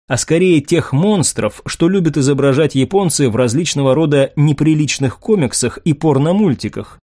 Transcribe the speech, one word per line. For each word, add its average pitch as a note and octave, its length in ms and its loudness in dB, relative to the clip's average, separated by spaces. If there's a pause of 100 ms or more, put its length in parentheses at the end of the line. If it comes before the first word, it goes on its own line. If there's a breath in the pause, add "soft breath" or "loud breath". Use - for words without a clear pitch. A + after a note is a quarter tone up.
а B2+ 100 -4
скорее E3+ 440 2
тех D#3 320 -2
монстров, D3 720 0
что - 220 0
любят E3+ 300 0
изображать C#3 580 0
японцы D3 540 0
в G2+ 40 -4
различного C3 600 0
рода C#3+ 420 2
неприличных D3+ 840 0
комиксах C3+ 600 -2
и D#3 160 -2
порномультиках. D3 1040 -2 (120)